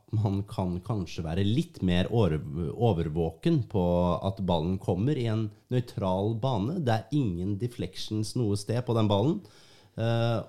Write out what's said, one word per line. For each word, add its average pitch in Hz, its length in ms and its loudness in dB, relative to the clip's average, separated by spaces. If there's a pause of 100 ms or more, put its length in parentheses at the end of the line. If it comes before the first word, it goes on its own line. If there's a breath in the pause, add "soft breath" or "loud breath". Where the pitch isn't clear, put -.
(120)
man 101 320 2
kan 92 360 -4
kanskje 90 460 -6
være 82 180 0
litt 123 400 0
mer 90 240 4
over-, 80 380 2 (240)
overvåken 85 960 0
på 98 160 -2 (400)
at 95 180 -4
ballen 90 400 2
kommer 110 400 0
i 117 80 -2
en 107 220 -2 (160)
nøytral 107 720 0
bane. 123 420 -2
Det 120 160 2
er 113 160 -4
ingen 101 480 0
deflections 107 760 -6
noe 107 180 2
sted 110 300 -4
på 117 100 0
den 110 160 4
ballen. 135 300 2 (540 loud breath)
Eh, 117 540 0